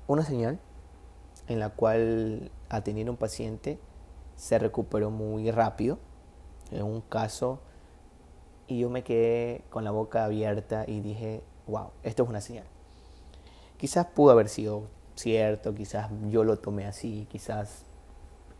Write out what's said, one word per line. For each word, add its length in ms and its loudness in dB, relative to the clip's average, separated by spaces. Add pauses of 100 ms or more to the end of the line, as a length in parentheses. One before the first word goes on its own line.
una 160 2
señal 360 -2 (880)
en 120 -2
la 100 -2
cual 840 2 (180)
atendí 360 -4
a 60 -2
un 60 -6
paciente, 640 -6 (580)
se 200 2
recuperó 540 0
muy 400 -2
rápido, 480 2 (720)
en 120 -4
un 180 -4
caso, 580 -2 (1080)
y 140 -2
yo 100 2
me 140 -4
quedé 680 2
con 140 -6
la 80 -2
boca 340 0
abierta 640 0
y 140 -4
dije, 420 -6 (240)
"Wow, 240 -6 (100)
esto 220 0
es 60 0
una 120 -6
señal". 240 -14 (1120)
Quizás 300 0
pudo 240 10
haber 180 8
sido 380 -6 (260)
cierto, 600 0
quizás 340 -6 (200)
yo 140 4
lo 140 4
tomé 300 -6
así, 420 -8
quizás, 540 -8 (760)